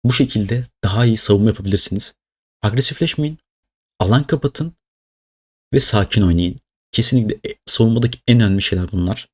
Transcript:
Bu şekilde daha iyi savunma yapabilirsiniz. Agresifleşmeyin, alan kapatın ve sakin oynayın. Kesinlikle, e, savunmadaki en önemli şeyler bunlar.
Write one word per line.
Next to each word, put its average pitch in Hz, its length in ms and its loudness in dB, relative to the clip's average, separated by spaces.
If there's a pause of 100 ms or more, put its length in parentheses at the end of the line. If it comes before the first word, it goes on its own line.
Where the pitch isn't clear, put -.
Bu 123 100 2
şekilde 120 520 -2 (180)
daha 104 220 0
iyi 113 120 2
savunma 104 320 2
yapabilirsiniz. 98 640 -4 (460)
Agresifleşmeyin, 147 760 -2 (640)
alan 117 280 2
kapatın - 460 -4 (1000)
ve 135 60 4
sakin 104 420 0
oynayın. 87 380 0 (320)
Kesinlikle, - 600 -2
e, - 40 -16 (100)
savunmadaki 117 640 0
en 120 120 6
önemli 98 220 2
şeyler 90 300 -4
bunlar. 92 420 -4